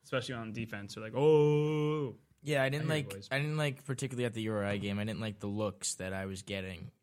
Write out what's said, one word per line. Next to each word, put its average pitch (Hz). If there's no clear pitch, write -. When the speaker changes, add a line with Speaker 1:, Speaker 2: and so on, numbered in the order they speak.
Speaker 1:
especially 131
on 113
defense. 107
We're 107
like, 110
"Oh." 151
Speaker 2:
Yeah, 143
I 135
didn't 151
Speaker 1:
I 156
hear 147
your -
Speaker 2:
like, -
Speaker 1:
voice. 101
Speaker 2:
I 135
didn't 151
like 147
particularly 123
at 107
the 113
U 110
R 104
I 101
game. 101
I 104
didn't 110
like 104
the 101
looks 101
that 92
I 95
was 95
getting. 95